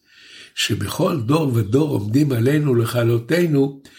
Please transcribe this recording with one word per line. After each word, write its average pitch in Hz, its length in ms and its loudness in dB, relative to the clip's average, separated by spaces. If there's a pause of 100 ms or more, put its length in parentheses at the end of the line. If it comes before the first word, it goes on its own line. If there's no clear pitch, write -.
(560)
שבכל 123 640 -2
דור 143 340 0
ודור 117 340 0
עומדים 127 420 0
עלינו 135 440 0
לכלותנו, 135 1040 0 (180)